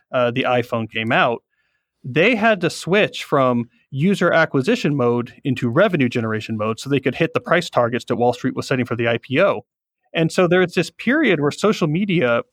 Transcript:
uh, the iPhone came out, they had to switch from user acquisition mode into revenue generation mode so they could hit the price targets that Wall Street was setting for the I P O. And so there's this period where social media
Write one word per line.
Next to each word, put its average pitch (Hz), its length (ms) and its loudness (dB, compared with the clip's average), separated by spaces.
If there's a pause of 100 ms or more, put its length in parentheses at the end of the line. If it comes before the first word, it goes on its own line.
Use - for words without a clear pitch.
(140)
uh, 123 180 2
the 123 120 -2
iPhone 120 460 -2
came 113 220 -4
out, 139 320 0 (600)
they 165 300 2
had 214 260 2
to 165 80 0
switch - 560 -2
from 127 440 0 (220)
user 175 400 2
acquisition 151 640 2
mode 120 380 0 (100)
into 127 260 -2
revenue 160 380 2
generation 113 480 -4
mode 110 240 -4
so - 100 -12
they 139 120 0
could 127 140 -2
hit 160 180 -2
the - 80 -2
price 170 280 0
targets 120 360 0
that 120 100 -2
Wall 120 160 2
Street 127 240 -6
was 127 100 -6
setting 127 200 -2
for 120 100 -4
the 117 140 0
I 117 80 0
P 131 240 -2
O. 147 240 0 (480)
And 165 180 0
so 185 160 2
there's 180 260 2
this 175 160 -2
period 233 520 0
where 143 100 0
social 202 360 0
media 151 640 0